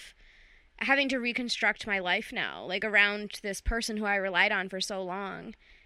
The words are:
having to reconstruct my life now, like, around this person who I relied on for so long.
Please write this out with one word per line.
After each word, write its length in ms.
having 300
to 100
reconstruct 680
my 120
life 340
now, 320
like, 200
around 580
this 180
person 360
who 80
I 100
relied 380
on 160
for 120
so 220
long. 520